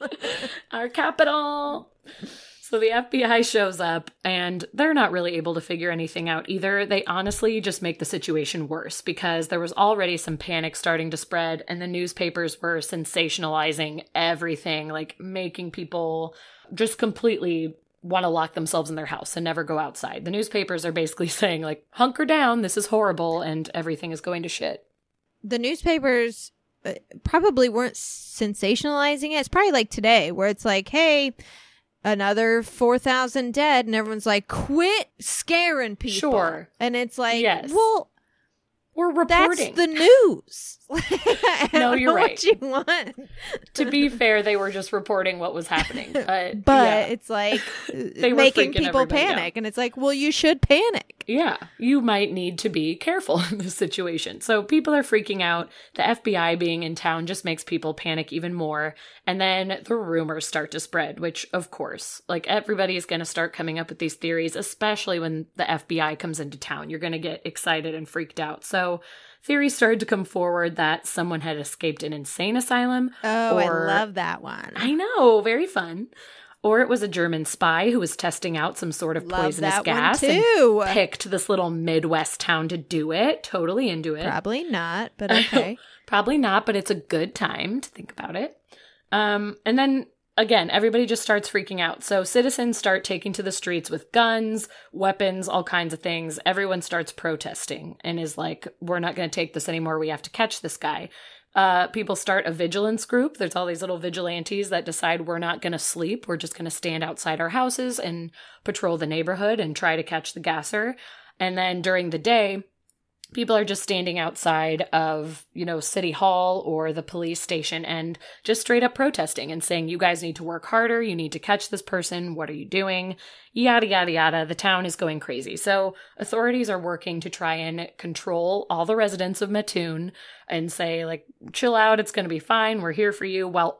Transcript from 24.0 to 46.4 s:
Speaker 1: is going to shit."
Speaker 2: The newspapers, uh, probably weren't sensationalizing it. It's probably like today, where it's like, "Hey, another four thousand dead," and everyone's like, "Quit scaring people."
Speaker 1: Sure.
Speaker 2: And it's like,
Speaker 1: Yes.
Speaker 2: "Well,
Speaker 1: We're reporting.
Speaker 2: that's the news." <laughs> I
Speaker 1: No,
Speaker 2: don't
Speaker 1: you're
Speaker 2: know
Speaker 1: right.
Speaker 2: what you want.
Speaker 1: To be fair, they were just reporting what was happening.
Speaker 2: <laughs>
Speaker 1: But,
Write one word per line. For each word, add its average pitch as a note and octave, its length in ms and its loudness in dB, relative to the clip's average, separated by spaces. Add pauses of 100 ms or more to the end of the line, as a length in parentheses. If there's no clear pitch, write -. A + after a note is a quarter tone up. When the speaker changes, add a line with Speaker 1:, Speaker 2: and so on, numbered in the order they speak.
Speaker 1:
is D#3 80 -8
going F3 220 -4
to E3+ 80 -6
shit." - 340 -6 (580)
Speaker 2:
The A3 160 -4
newspapers, B3+ 960 0 (320)
uh, - 100 -6 (300)
probably C#4 460 4
weren't A#3+ 240 -2
sensationalizing C#4+ 1400 -2
it. D#4 40 0
It's C#4+ 120 -2
probably F#4+ 240 4
like A#3 180 4
today, G#3+ 420 4
where G3 160 2
it's G#3 180 -2
like, G3 220 0
"Hey, D4 440 4 (720)
another G#3+ 580 2
four A#3+ 360 2
thousand B3+ 560 0
dead," C#4 320 4
and A3 80 -2
everyone's A3 320 -2
like, G#3 220 2
"Quit F4+ 600 2 (120)
scaring D#4 760 0
people." G3+ 220 -6 (140)
Speaker 1:
Sure. E3+ 360 0 (120)
Speaker 2:
And A#3+ 160 0
it's A#3+ 220 -4
like, A#3 240 0
Speaker 1:
Yes. A3 300 2
Speaker 2:
"Well, - 380 4 (840)
Speaker 1:
We're E4+ 180 2
reporting. E4+ 600 4
Speaker 2:
that's - 20 -8
the E4+ 100 4
news." E4+ 880 6 (140)
<laughs> - 20 -10
I - 840 2
Speaker 1:
No, - 60 6 (100)
Speaker 2:
don't B3+ 100 4
Speaker 1:
you're D#4 120 4
Speaker 2:
know - 40 6
Speaker 1:
right. - 140 4
Speaker 2:
what - 140 -4
you G#4 180 6
want. C#4 520 -2 (600)
Speaker 1:
To C#4 160 0
be C#4+ 180 4
fair, A3+ 340 4
they G#3 140 2
were G3 140 0
just F#3+ 200 -6
reporting F#3+ 480 0
what F3 140 -4
was E3 160 -4
happening. - 440 -2
Speaker 2:
<laughs> - 20 -4
Speaker 1:
But, F#3+ 500 -2